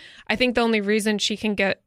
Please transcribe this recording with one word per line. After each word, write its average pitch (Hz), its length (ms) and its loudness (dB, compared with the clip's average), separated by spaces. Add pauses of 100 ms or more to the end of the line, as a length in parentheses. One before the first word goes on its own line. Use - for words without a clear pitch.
(280)
I 214 80 0
think 247 200 0
the 247 60 2
only 226 200 2
reason 208 360 0
she 202 200 -4
can 208 180 -2
get 196 320 -2